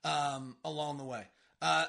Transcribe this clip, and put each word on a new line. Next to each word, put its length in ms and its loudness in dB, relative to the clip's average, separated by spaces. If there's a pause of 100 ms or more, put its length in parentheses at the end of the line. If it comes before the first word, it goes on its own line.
um, 600 0
along 340 -4
the 60 -10
way. 180 -8 (400)
Uh, 260 6